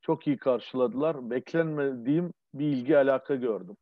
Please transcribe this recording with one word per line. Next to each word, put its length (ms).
çok 260
iyi 100
karşıladılar. 920
Beklenmediğim 1040
bir 120
ilgi 320
alaka 380
gördüm. 460